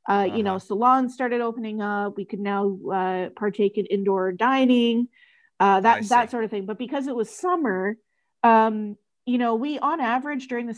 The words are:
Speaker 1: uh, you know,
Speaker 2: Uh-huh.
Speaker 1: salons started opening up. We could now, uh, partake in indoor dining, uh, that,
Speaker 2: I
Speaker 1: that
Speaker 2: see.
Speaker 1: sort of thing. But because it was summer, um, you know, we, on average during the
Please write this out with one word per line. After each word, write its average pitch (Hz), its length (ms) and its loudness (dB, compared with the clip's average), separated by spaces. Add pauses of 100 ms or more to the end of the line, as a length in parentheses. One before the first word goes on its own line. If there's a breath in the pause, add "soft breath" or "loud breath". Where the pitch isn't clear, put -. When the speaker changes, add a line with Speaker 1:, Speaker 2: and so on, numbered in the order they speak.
Speaker 1:
uh, 196 280 2
you 226 80 0
know, 190 120 -2
Speaker 2:
Uh-huh. 190 140 -12
Speaker 1:
salons 247 440 2
started 240 260 -2
opening 226 420 -6
up. 202 340 -4
We 202 80 -6
could 196 160 -8
now, 202 380 -2 (140)
uh, 185 380 -2 (120)
partake 202 360 0
in 196 80 -2
indoor 190 460 0
dining, 240 760 2 (500 soft breath)
uh, 196 220 6
that, 220 180 4
Speaker 2:
I - 20 -8 (140)
Speaker 1:
that 240 140 4
Speaker 2:
see. - 40 -20
Speaker 1:
sort 240 120 -4
of 208 60 -6
thing. 196 160 -6
But 208 120 -8
because 262 300 -6
it 254 80 -6
was 220 140 -2
summer, 226 680 -2 (480)
um, 208 520 4 (300)
you 247 120 0
know, 233 160 0 (100)
we, 294 140 -4 (120)
on 320 100 -2
average 262 480 -2
during 240 180 -6
the 226 120 -8